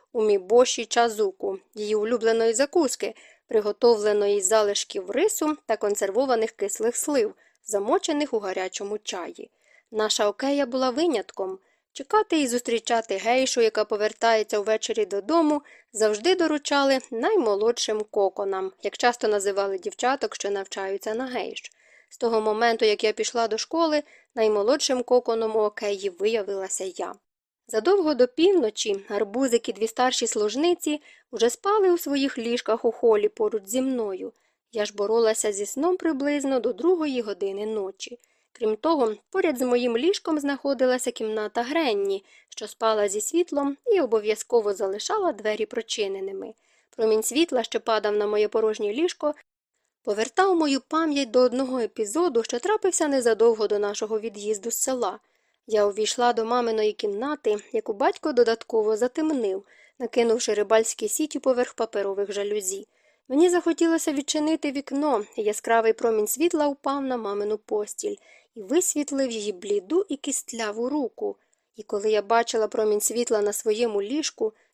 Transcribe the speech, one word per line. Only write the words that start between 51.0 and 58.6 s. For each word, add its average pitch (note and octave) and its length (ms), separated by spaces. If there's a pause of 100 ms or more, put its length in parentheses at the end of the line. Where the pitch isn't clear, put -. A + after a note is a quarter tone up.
до B3+ 100
одного B3+ 380
епізоду, A#3 640
що A#3+ 160
трапився F#4 500
незадовго A3+ 580
до G#3 120
нашого G#3 420
від'їзду G#3+ 500
з - 80
села. A3+ 400 (480)
Я G#3 200
увійшла G#3+ 460
до A3+ 120
маминої A3+ 480
кімнати, G#3+ 640 (160)
яку A3+ 200
батько D4+ 400
додатково A3+ 640